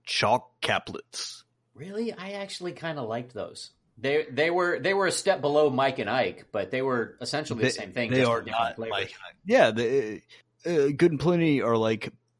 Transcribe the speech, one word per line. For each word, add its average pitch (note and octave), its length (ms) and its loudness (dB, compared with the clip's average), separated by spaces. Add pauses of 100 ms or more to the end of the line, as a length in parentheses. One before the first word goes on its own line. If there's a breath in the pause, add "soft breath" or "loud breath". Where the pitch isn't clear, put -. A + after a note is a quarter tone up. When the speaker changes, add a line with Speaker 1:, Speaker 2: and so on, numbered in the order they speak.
Speaker 1:
chalk - 560 -2
caplets. - 840 -6 (320)
Speaker 2:
Really? G3+ 360 -6
I F#3+ 200 -12
actually F#3+ 400 -10
kinda D#3 300 -8
liked A#2 300 -8
those. - 380 -10 (260)
They, C#3 320 0
they D3 220 2
were, F3 300 0
they F3+ 140 0
were G3 120 2
a E3 60 0
step F#3 280 0
below D3 300 4
Mike C3+ 300 2
and G#2 100 -2
Ike, A2+ 400 -2
but G2+ 220 -4
they C3 100 -2
were B2 380 -2
essentially C#3+ 400 -4
the A#2+ 60 2
Speaker 1:
They, B2+ 40 2
Speaker 2:
same G2+ 220 -8
thing, A#2 180 -2
Speaker 1:
they B2+ 100 2
Speaker 2:
just B2 100 4
Speaker 1:
are A#2 80 2
Speaker 2:
with G#2+ 80 -8
different A2+ 240 0
Speaker 1:
not - 60 -10
Speaker 2:
flavors. A2+ 140 -6
Speaker 1:
Mike G2 220 -4
and - 160 -20
Ike. - 160 -20
Yeah, F#3+ 260 6
the, A2+ 520 0 (440 soft breath)
uh, D3+ 300 2
Good E3+ 160 6
and C#3 80 -2
Plenty D#3+ 420 4
are A#2 140 2
like A2 340 0 (300)